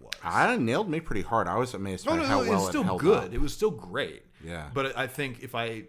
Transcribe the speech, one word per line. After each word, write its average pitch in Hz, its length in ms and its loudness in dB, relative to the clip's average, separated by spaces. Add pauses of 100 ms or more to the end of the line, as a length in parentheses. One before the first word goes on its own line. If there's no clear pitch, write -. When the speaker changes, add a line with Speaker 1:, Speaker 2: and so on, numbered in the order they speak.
Speaker 1:
was. 60 120 -10 (100)
Speaker 2:
I 127 360 4
nailed 147 300 2
me 160 120 -2
pretty 110 220 -2
hard. 104 260 2
I 92 80 0
was 123 180 0
amazed 95 320 -6
Speaker 1:
No, - 60 2
Speaker 2:
by 330 60 2
Speaker 1:
no, 320 60 0
Speaker 2:
how - 180 2
Speaker 1:
no, - 80 0
Speaker 2:
well - 20 4
Speaker 1:
it - 40 4
was - 120 2
still 294 140 0
Speaker 2:
it - 20 2
held 90 160 0
Speaker 1:
good. 165 240 6
Speaker 2:
up. 92 100 -8
Speaker 1:
It 120 60 0
was 147 120 4
still 214 200 0
great. 98 500 -8 (220)
Speaker 2:
Yeah. 80 280 -8
Speaker 1:
But 135 240 -2
I 131 120 -2
think 131 340 -8
if 117 140 -12
I 113 320 -4